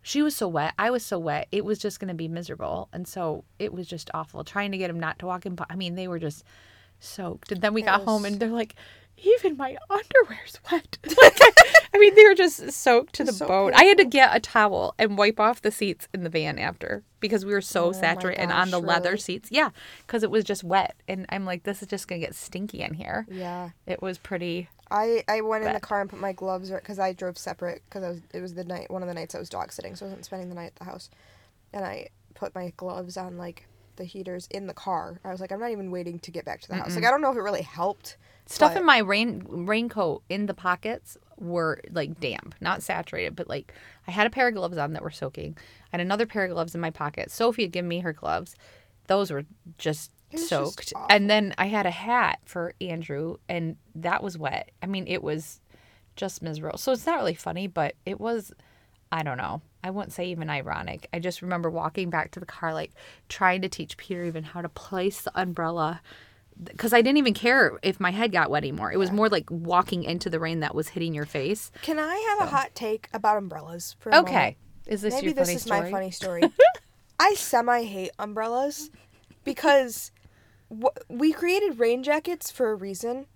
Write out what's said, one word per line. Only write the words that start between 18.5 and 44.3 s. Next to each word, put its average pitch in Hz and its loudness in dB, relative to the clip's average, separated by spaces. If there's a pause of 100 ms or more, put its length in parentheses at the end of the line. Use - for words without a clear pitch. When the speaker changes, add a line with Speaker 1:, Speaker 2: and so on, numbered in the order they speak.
Speaker 1:
on 185 2
the 180 0
Speaker 2:
gosh, 170 -2
Speaker 1:
leather 175 2
Speaker 2:
really? 202 -2
Speaker 1:
seats. - -10
Yeah, 262 2 (360)
'cause 226 -2
it 208 0
was 208 2
just 196 -6
wet. 185 0 (140)
And 190 -8
I'm 196 -6
like, 180 -8
"This 202 -6
is 196 -16
just 196 -8
gonna 175 -6
get - -8
stinky - -10
in - -6
here." 214 -8
Speaker 2:
Yeah. 180 -8 (160)
Speaker 1:
It - -8
was 185 -8
pretty 175 -8 (220)
Speaker 2:
I, 226 0
I 220 0
went 220 -2
in 208 0
the - -4
Speaker 1:
bad. - -14
Speaker 2:
car 202 -2
and 196 -4
put 196 -16
my 196 -4
gloves 185 -6
on, 190 -6
'cause 202 -12
I 190 0
drove 185 -8
separate, 175 -10
'cause 196 -10
I 180 -8
was, 175 -10 (120)
it 180 -10
was 180 -12
the 180 -10
night, 175 -10
one 180 -8
of 180 -8
the 175 -8
nights 165 -12
I - -10
was 170 -12
dog - -8
sitting, - -14
so 196 -14
I - -12
wasn't 190 -16
spending 185 -12
the 180 -14
night 170 -14
at - -20
the - -18
house. 180 -16 (640)
And 202 -8
I 110 -10 (260)
put - -10
my 180 -10
gloves 180 -12
on, 180 -12
like, 175 -16 (300)
the 185 -12
heaters 180 -12
in 196 -10
the 180 -10
car. 180 -6
I 196 -10
was 185 -10
like, 185 -10
"I'm 196 -8
not 233 -6
even 196 -8
waiting 175 -8
to - -16
get 170 -10
back - -10
to - -20
the 185 -8
house." 175 -6
Like, 175 -2
Speaker 1:
Mm-mm. 233 6
Speaker 2:
I - 8
don't 277 2
know 285 2
if 240 -4
it 220 -4
really 202 -2
helped, - -8 (300)
Speaker 1:
Stuff - 4
Speaker 2:
but 392 -2
Speaker 1:
in 359 2
my 277 8
rain, 202 -2
raincoat 214 -4
in 202 -4
the 196 -6
pockets - -6 (180)
were, 170 -2
like, 165 -6
damp, - -8
not - -4
saturated, - -6
but, 180 -10
like, - -10 (320)
I - -12
had 208 2
a 233 0